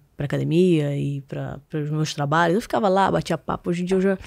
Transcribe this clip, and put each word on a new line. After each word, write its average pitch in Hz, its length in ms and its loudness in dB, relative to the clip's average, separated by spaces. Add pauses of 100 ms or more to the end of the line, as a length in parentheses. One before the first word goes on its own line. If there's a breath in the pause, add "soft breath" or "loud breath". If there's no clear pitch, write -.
(160)
pra 143 100 -6
academia 147 680 2
e 143 260 -4
pra, 139 460 -10
pros 151 220 -6
meus 156 240 -2
trabalhos, 156 400 2
eu 214 80 0
ficava 233 260 -2
lá, 190 220 4
batia 165 260 0
papo. - 360 -6
Hoje 175 100 -2
em 180 40 -4
dia 190 120 2
eu 185 40 2
já, 190 140 2 (120 loud breath)